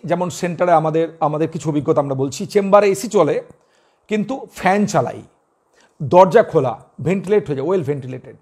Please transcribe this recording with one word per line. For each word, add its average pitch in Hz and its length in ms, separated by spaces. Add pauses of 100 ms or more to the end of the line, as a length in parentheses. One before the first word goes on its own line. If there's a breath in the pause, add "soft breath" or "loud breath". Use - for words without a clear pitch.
যেমন 175 260
সেন্টারে 175 420
আমাদের, 160 360 (120)
আমাদের 156 280
কিছু 160 220
অভিজ্ঞতা 147 300
আমরা 139 140
বলছি, 139 320
চেম্বারে 202 400
এসি 196 220
চলে 170 340 (680)
কিন্তু 214 460
ফ্যান 196 320
চালাই, 117 360 (800 soft breath)
দরজা 180 400
খোলা, 131 380 (200)
ভেন্টিলেট 185 460
হয়ে 147 100
যায়, 135 120
well 185 160
ventilated। 127 580